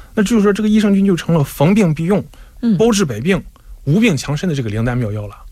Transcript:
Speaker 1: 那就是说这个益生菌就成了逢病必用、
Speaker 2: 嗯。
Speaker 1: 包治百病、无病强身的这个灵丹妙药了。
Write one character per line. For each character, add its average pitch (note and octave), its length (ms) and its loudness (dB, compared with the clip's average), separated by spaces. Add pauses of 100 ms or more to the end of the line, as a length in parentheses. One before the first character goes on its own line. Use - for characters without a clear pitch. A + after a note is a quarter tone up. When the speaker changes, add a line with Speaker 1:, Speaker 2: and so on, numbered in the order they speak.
(140)
Speaker 1:
那 A3 80 2
就 G#3+ 140 0
是 G#3 60 4
说 G3+ 100 4
这 G3+ 100 -4
个 G#3+ 60 0
益 G#3+ 100 2
生 G#3 140 2
菌 G3 140 2
就 G3 100 2
成 E3 180 -2
了 D#3+ 80 2
逢 D3 320 0
病 F#3 200 2
必 D#3+ 100 -4
用、 F3 180 0 (380)
Speaker 2:
嗯。 A3+ 160 0
Speaker 1:
包 A3 140 4
治 G3+ 160 0
百 A2+ 140 -6
病、 D#3 220 -2 (420)
无 D#3 160 2
病 A3 140 2
强 C#3 220 -4
身 F#3+ 100 -6
的 E3 80 -2
这 C#3 80 -4
个 A2+ 60 -6
灵 G#2+ 160 -4
丹 B2 140 -2
妙 A2+ 140 -4
药 G#2 140 -8
了。 G#2 100 -16 (160)